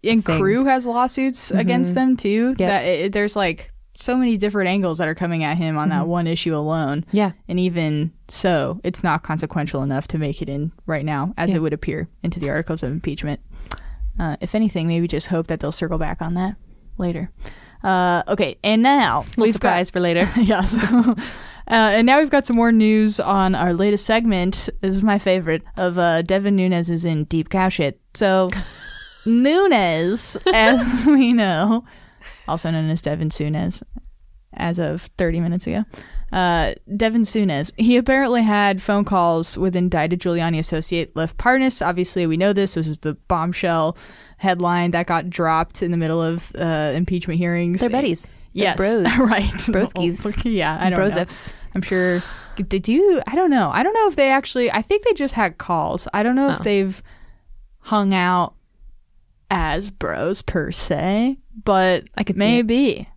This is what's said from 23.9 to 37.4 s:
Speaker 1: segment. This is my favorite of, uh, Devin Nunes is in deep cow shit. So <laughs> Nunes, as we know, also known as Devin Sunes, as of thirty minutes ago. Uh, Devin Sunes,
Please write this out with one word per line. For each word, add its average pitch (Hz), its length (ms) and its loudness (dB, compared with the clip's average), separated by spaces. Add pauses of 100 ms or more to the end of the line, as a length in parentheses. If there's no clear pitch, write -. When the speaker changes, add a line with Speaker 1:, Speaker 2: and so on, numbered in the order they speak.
Speaker 1:
segment. 214 640 0 (120)
This 190 160 -2
is 196 80 0
my 208 140 4
favorite 170 440 0 (140)
of, 180 220 -2
uh, 170 240 2
Devin 196 340 2
Nunes 180 340 2
is 165 140 -2
in 156 200 0
deep 160 260 -2
cow 185 180 2
shit. 151 320 -2 (140)
So 190 360 2 (380)
<laughs> - 380 -20
Nunes, 233 1080 2 (160)
as 240 540 4
we 269 260 6
know, 208 520 2 (640)
also 165 240 -2
known 156 180 0
as 165 120 0
Devin 156 280 -2
Sunes, 156 520 -4 (720)
as 170 260 -4
of 160 220 -4 (160)
thirty 165 200 0
minutes 170 300 -2
ago. 214 160 -4 (480)
Uh, 170 420 0 (220)
Devin 220 280 2
Sunes, 180 540 -2